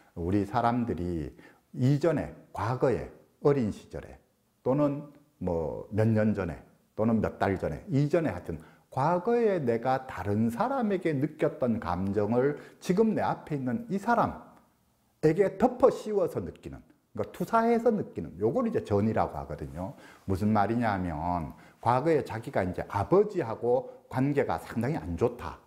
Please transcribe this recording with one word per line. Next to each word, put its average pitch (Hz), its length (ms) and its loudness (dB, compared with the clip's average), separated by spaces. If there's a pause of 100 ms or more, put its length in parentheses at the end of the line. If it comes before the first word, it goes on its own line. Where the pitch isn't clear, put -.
(140)
우리 92 300 0
사람들이 98 920 -2 (380)
이전에, 135 640 2 (180)
과거에, 113 580 0 (320)
어린 135 300 2
시절에, - 460 -14 (440)
또는 143 400 0 (360)
뭐 80 540 -4
몇 110 160 2
년 107 260 4
전에, 85 280 -4 (320)
또는 110 280 2
몇 - 160 -2
달 98 200 2
전에, 78 300 -4
이전에, 147 400 2
하여튼 87 320 -8 (300)
과거에 180 680 0
내가 127 460 0
다른 104 440 0
사람에게 202 640 0
느꼈던 131 640 0
감정을 104 800 2 (220)
지금 208 340 2
내 113 80 0
앞에 147 340 -2
있는 127 340 -2
이 196 80 -2
사람에게 - 1600 0
덮어 247 320 4
씌워서 190 500 -2
느끼는, 76 380 -12 (340)
그러니까 - 240 -6
투사해서 233 540 2
느끼는, 80 480 -4
요걸 170 300 0
이제 139 160 -2
전이라고 101 540 2
하거든요. 76 560 -8 (300)
무슨 101 280 2
말이냐면, 92 1000 0 (280)
과거에 135 440 2
자기가 113 380 -4
이제 92 260 -2
아버지하고 127 1200 0
관계가 131 520 0
상당히 120 360 -4
안 82 200 -6
좋다, - 500 -2